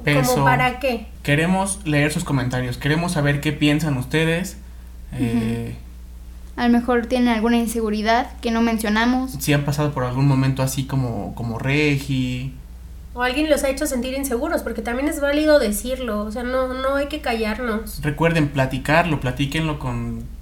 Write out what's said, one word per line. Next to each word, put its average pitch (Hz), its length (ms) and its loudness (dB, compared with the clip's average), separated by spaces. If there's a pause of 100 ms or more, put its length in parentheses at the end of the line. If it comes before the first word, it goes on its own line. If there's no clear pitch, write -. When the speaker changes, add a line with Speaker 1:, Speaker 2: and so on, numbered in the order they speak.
Speaker 1:
Peso. 254 300 4
Speaker 2:
¿como - 100 2
para 254 340 4
qué? 233 280 -2 (180)
Speaker 1:
Queremos 185 600 2
leer 147 280 2
sus 156 100 -2
comentarios, 127 540 -2
queremos 165 360 0
saber 143 280 2
qué 156 100 0
piensan 147 460 2
ustedes. 160 640 0 (540)
Speaker 3:
Ujú. 127 120 -2
Speaker 1:
Eh, 117 500 -2 (800)
Speaker 3:
A 240 140 2
lo 240 40 6
mejor 240 340 2
tienen 247 280 2
alguna 226 220 4
inseguridad 226 720 0 (140)
que 233 100 -2
no 226 100 2
mencionamos. 233 800 2
Speaker 1:
si 147 120 2
han 143 120 2
pasado 147 280 0
por 127 120 -2
algún 127 240 2
momento 135 340 2
así 131 220 0
como, 117 500 -2
como 117 240 -6
Regi. 135 960 0 (600)
Speaker 2:
O 240 80 -4
alguien 277 280 2
los 285 140 4
ha 269 60 2
hecho 294 180 -2
sentir 262 260 -2
inseguros, 277 480 -2
porque 220 200 -6
también 247 260 -2
es 294 120 -4
válido 294 380 4
decirlo, 233 640 -2
o 214 80 -6
sea, 240 140 -6
no, 254 300 0
no 262 200 0
hay 277 140 0
que 302 120 -6
callarnos. 226 840 -2
Speaker 1:
Recuerden 151 480 2
platicarlo, 143 720 2
platíquenlo 143 600 -2
con 117 440 -6 (180)